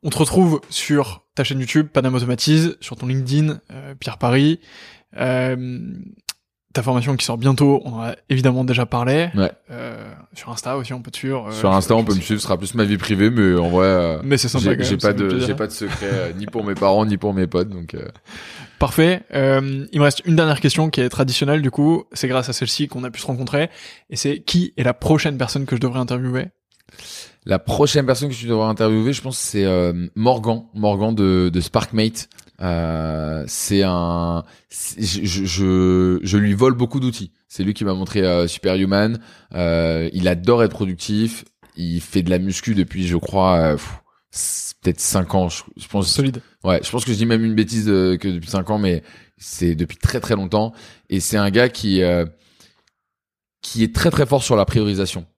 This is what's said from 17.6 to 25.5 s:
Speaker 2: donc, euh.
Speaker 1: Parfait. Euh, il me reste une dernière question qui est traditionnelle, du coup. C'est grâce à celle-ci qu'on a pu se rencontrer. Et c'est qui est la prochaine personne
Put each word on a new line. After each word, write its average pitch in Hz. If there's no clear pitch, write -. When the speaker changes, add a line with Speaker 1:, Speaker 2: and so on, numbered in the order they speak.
Speaker 2:
donc, 87
euh. -
Speaker 1:
Parfait. 165
Euh, 135
il 160
me 147
reste 147
une 170
dernière 156
question 160
qui 139
est 123
traditionnelle, 139
du 139
coup. 156
C'est -
grâce 127
à 123
celle-ci 139
qu'on 127
a 123
pu -
se -
rencontrer. 135
Et -
c'est 143
qui -
est -
la 123
prochaine 151
personne 135